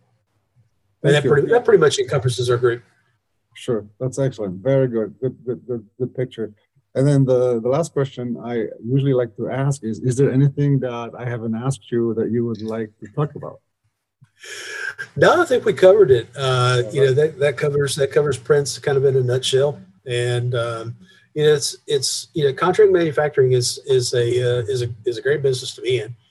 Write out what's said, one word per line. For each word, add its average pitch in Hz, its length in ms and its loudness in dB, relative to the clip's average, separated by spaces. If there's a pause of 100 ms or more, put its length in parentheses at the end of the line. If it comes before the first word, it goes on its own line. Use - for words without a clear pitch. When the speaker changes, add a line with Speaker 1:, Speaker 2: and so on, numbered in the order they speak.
(1040)
Speaker 1:
And 143 100 4
Speaker 2:
Thank 147 100 4
Speaker 1:
that - 20 0
Speaker 2:
you. 135 60 2
Speaker 1:
pretty, 139 180 2
that 240 160 2
pretty 220 160 6
much 147 200 2
encompasses 123 500 -2
our 120 60 2
group. 120 260 0 (720)
Speaker 2:
Sure. 107 320 -6 (140)
That's 131 180 -6
excellent. 107 440 -4
Very 135 260 2
good. 113 320 -4
Good, 127 240 -4
good, 117 220 -8
good, 113 200 -8 (120)
good 127 160 -6
picture. 113 380 -8 (420)
And 135 120 2
then 139 180 4
the, 123 360 2
the 117 80 -4
last 156 240 0
question 123 500 -4
I 117 240 -6 (180)
usually 135 300 0
like 123 220 -2
to 117 140 -6
ask 139 340 -4
is, 110 160 -6
is 127 160 -2
there 131 160 2
anything 143 480 2
that 120 380 -6
I 120 100 -8
haven't 113 260 -6
asked 131 360 -6
you 117 240 0
that 107 160 -2
you 117 160 -2
would 110 160 -6
like 110 280 -8 (100)
to 101 120 -16
talk 143 220 -4
about? - 260 -16 (1600)
Speaker 1:
No, 214 260 4
I - 40 0
think 247 180 0
we 208 80 0
covered 185 380 6
it. 117 260 2
Uh, 127 460 2 (100)
you 143 100 0
Speaker 2:
All 135 40 6
right. - 20 6
Speaker 1:
know, 131 60 2
that, 151 240 0
that 143 180 0
covers, 143 400 -2
that 139 160 -2
covers 147 260 0
Prince 143 400 0
kind 143 200 0
of 135 60 2
in 135 120 2
a 131 60 2
nutshell. 131 580 -2 (260)
And, 123 480 -2
um, 117 420 -6 (380)
you 151 100 0
know, 151 100 6
it's, - 220 -4 (100)
it's, - 480 -4
you 151 100 0
know, 135 80 2
contract 185 400 4
manufacturing 147 600 2
is, 123 340 0
is 127 280 0
a, 120 120 2 (320)
uh, 120 40 -2
is 123 200 -4
a, 117 60 -4 (160)
is 117 140 -2
a - 40 -10
great 143 200 0
business 131 320 -2
to - 80 -20
be 120 180 -2
in. 113 140 -10 (160)